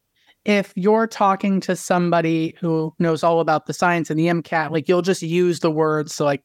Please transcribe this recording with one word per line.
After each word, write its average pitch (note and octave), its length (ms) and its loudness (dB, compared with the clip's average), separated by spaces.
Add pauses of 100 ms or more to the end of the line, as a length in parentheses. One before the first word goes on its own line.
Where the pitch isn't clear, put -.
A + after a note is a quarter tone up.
(440)
if G#3 300 0
you're G#3+ 320 2
talking G3 540 0
to F3+ 160 -2
somebody E3+ 840 0
who D#3+ 400 -2
knows E3 240 0
all E3+ 180 2
about D#3 260 0
the D3+ 80 -6
science E3+ 360 0
and D#3 80 -2
the E3 100 2
M E3+ 140 0
cat, D#3 300 -4
like, D#3 160 -4
you'll F3+ 140 2
just F3+ 200 -2
use F3 380 0
the E3+ 100 2
words, D#3 440 -2
so, D#3 100 -2
like, C#3+ 200 0